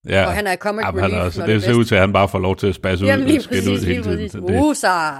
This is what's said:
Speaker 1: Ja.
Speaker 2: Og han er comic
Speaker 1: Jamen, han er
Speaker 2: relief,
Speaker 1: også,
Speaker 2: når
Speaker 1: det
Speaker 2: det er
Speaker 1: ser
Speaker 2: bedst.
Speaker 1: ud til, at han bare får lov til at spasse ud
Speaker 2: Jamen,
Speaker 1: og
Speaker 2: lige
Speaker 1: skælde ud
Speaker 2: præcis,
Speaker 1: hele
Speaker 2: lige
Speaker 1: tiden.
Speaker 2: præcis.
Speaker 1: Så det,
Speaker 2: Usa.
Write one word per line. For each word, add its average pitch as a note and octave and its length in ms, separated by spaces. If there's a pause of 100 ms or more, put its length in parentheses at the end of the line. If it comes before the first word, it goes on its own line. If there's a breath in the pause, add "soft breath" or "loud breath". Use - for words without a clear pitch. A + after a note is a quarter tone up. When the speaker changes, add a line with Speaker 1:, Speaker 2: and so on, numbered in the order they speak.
Speaker 1:
Ja. F#3+ 160
Speaker 2:
Og - 80
han G#3 140
er F#3 80
comic G#3 300
Speaker 1:
Jamen, F#3+ 160
han F#3+ 100
er F#3 40
Speaker 2:
relief, F2+ 100
Speaker 1:
også, F2 140
Speaker 2:
når - 80
Speaker 1:
det G#2+ 60
Speaker 2:
det G#2+ 40
er G#2 40
Speaker 1:
ser G2+ 80
Speaker 2:
bedst. A#2+ 100
Speaker 1:
ud A#2 60
til, A2+ 100
at F#2+ 60
han G2 120
bare G2 160
får F#2+ 100
lov F#2+ 160
til G#2 120
at F#2+ 80
spasse F#2 300
ud G2+ 40
Speaker 2:
Jamen, C#4 140
Speaker 1:
og C4 60
Speaker 2:
lige D4 120
Speaker 1:
skælde - 300
ud - 40
Speaker 2:
præcis, - 120
Speaker 1:
hele - 140
Speaker 2:
lige - 20
Speaker 1:
tiden. F3 140
Speaker 2:
præcis. E2+ 140
Speaker 1:
Så G#2+ 80
det, G3+ 220
Speaker 2:
Usa. F#3 480 (100)